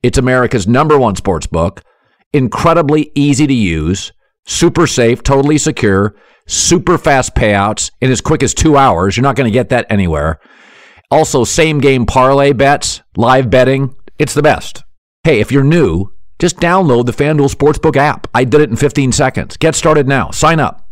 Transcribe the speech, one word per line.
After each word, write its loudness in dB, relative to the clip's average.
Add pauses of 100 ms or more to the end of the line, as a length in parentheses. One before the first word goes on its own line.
It's 0
America's 0
number 2
one 0
sportsbook, -4 (500)
incredibly 0
easy 2
to 0
use, -2 (360)
super 0
safe, 0
totally 2
secure, 0 (300)
super 0
fast 0
payouts -2 (100)
in 0
as -2
quick -2
as -2
two 2
hours. 2
You're -2
not 0
gonna 0
get 0
that -2
anywhere. -2 (680)
Also, 2
same 0
game 2
parlay 2
bets, -2 (160)
live 2
betting. 2 (240)
It's -2
the -2
best. -2 (420)
Hey, 2
if -2
you're 2
new, 0 (280)
just -2
download 2
the -4
FanDuel 0
Sportsbook 0
app. -2
I 0
did 2
it 0
in -4
fifteen 0
seconds. -4
Get 0
started 2
now. -2
Sign 0
up. -4 (120)